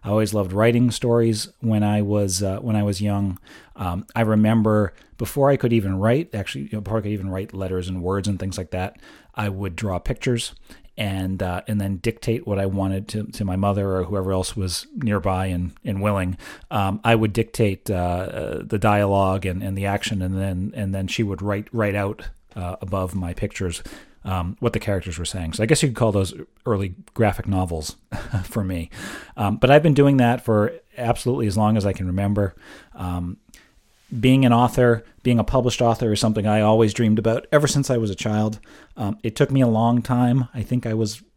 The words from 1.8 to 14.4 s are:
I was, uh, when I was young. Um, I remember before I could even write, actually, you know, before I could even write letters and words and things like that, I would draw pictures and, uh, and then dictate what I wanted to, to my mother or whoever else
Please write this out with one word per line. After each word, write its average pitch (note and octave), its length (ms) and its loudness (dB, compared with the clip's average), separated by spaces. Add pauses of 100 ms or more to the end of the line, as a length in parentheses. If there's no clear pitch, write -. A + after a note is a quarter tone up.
I G#2 200 2
was, G2+ 400 0
uh, G2 160 -2
when A2 160 -2
I G#2 80 2
was G2+ 180 -2
young. G2+ 380 -2 (380)
Um, F2+ 300 -6 (100)
I A#2 60 2
remember G#2+ 720 4 (260)
before C#3 320 2
I C#3 60 4
could A#2+ 160 0
even G2+ 260 2
write, B2 360 0
actually, A#2+ 300 -6
you - 80 -14
know, G#2+ 80 -6
before G#2+ 180 -4
I G2+ 40 -2
could G#2 100 -4
even F#2+ 180 -4
write F#2+ 240 -8
letters F#2 340 -4
and F#2 140 -6
words F#2+ 240 -2
and G2 120 -2
things F#2+ 200 -6
like F#2 120 -10
that, F#2 300 -6 (340)
I G#2+ 140 -4
would F#2+ 280 -6
draw F#2 220 -4
pictures - 560 -4 (420)
and, F#2+ 460 -4
uh, F2+ 240 -4
and G#2 140 -2
then G2 180 -4
dictate A2+ 480 -4
what G2+ 120 -2
I G2 80 -2
wanted F#2+ 420 -4
to, G#2 160 -6
to - 200 -8
my F#2 120 -2
mother G2 400 0
or F#2 80 0
whoever F#2+ 280 -2
else F#2 240 -2